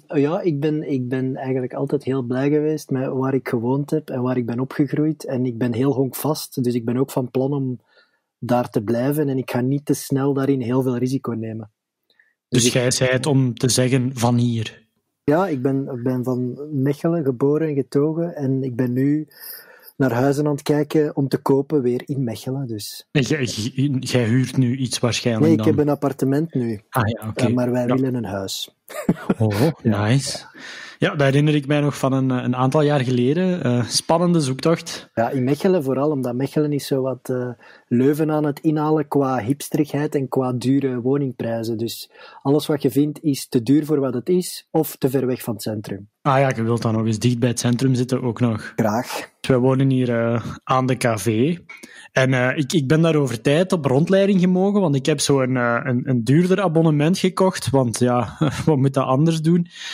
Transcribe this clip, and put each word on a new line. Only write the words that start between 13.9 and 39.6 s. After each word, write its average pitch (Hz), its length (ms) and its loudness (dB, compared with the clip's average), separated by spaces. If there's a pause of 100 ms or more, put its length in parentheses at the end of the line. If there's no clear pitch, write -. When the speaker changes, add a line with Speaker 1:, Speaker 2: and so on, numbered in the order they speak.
Speaker 2:
van 120 220 2
hier? 117 520 -2 (360)
Speaker 1:
Ja, 165 220 2
ik 143 160 -4
ben, 135 340 0
ik 120 60 -8
ben 127 220 -2
van 127 480 -4
Mechelen 147 520 0
geboren 139 440 0
en 147 60 -2
getogen 156 640 -2
en 135 260 -2
ik 127 140 -6
ben 123 160 -2
nu 143 360 0 (680)
naar 131 160 2
huizen 139 340 2
aan 147 60 0
het 143 100 -6
kijken 151 540 0
om 139 120 0
te - 100 -2
kopen 139 440 0
weer 123 240 0
in 135 180 -4
Mechelen, 131 420 -6
dus. - 440 -10
Speaker 2:
En 147 120 2
jij, 139 220 0
jij, 113 440 -2 (120)
jij 123 240 0
huurt 127 320 2
nu 127 200 2
iets 127 220 -4
waarschijnlijk 117 480 0
Speaker 1:
Nee, 165 60 6
ik 143 60 4
Speaker 2:
dan? 107 80 0
Speaker 1:
heb 151 120 2
een 147 140 2
appartement 139 640 -2
nu. 117 260 -2 (100)
Speaker 2:
Ah 113 180 0
ja, 110 200 -6
oké. 117 160 -2
Speaker 1:
Eh, 113 100 2
maar 123 160 0
wij 123 160 0
Speaker 2:
Ja. 127 80 2
Speaker 1:
willen 131 200 0
een 117 100 -4
huis. 98 520 -8 (600)
Speaker 2:
Oh, 110 380 2
Speaker 1:
<laughs> - 60 -20
Ja. 107 240 2
Speaker 2:
nice. 135 380 0 (540)
Ja, - 120 0
dat 151 100 -2
herinner 143 340 4
ik 143 120 0
mij 147 140 2
nog 147 180 0
van 131 140 2
een, 131 180 2
eh, 123 120 -2
een 123 140 -2
aantal 135 260 2
jaar 147 180 4
geleden. 139 600 0
Eh, 123 220 2
spannende 170 560 2
zoektocht. 143 760 -2
Speaker 1:
Ja, 117 160 0
in 135 140 0
Mechelen 156 380 2
vooral, 135 280 0
omdat 127 240 -2
Mechelen 147 380 -2
is 143 140 -4
zo 135 160 0
wat, 131 260 -6
eh, 123 220 -4 (380)
Leuven 147 420 2
aan 151 140 0
het 143 160 -2
inhalen 156 480 0
qua 131 340 0
hipsterigheid 143 720 -2